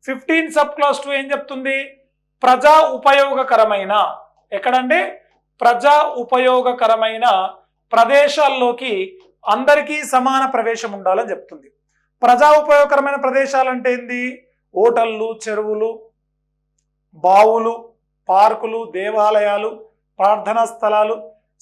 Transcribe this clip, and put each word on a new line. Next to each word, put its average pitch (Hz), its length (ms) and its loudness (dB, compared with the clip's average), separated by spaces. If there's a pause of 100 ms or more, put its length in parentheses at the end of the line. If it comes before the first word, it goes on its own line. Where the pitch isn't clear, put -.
ఫిఫ్టీన్ 320 480 -4
సబ్ 294 200 0
క్లాస్ 285 280 0
టూ 277 140 -12
ఏం 269 140 -6
చెప్తుంది? 269 460 -6 (680)
ప్రజా 254 280 4 (260)
ఉపయోగకరమైన, 240 960 0 (640)
ఎక్కడంటే 254 420 0 (640)
ప్రజా 240 340 4 (260)
ఉపయోగకరమైన 247 1040 0 (680)
ప్రదేశాల్లోకి 262 960 0 (640)
అందరికీ 294 440 0 (160)
సమాన 262 300 0 (100)
ప్రవేశం 226 440 -4
ఉండాలని 196 360 -2
చెప్తుంది. - 340 -18 (560)
ప్రజా 247 260 4 (120)
ఉపయోగకరమైన 285 640 2
ప్రదేశాలంటే 262 720 -2
ఏంది? 247 260 -10 (560)
హోటళ్ళు, 226 500 0 (180)
చెరువులు, 214 460 -6 (1300)
బావులు, 220 480 4 (560)
పార్కులు, 220 500 2 (180)
దేవాలయాలు, 208 720 0 (480)
ప్రార్థనా 208 440 0 (100)
స్థలాలు. 214 440 -2 (440)